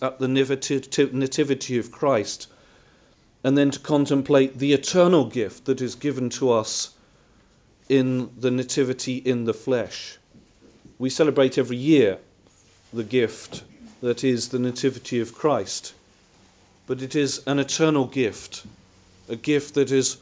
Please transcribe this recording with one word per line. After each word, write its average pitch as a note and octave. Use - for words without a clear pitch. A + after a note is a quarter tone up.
at C3
the C3
nativit-, C3+
nativity C3+
of A2
Christ, -
and C3+
then C#3+
to C#3
contemplate C#3
the C#3+
eternal F3
gift G#2+
that C3
is A#2+
given B2+
to B2+
us -
in B2+
the B2
nativity B2+
in B2
the A2+
flesh. -
We B2+
celebrate C#3
every B2
year B2
the A2+
gift A2
that A#2+
is B2
the B2+
Nativity B2
of A2+
Christ, -
but B2+
it C3
is C#3+
an C#3
eternal C#3+
gift, -
a A#2
gift C#3+
that C#3
has C3+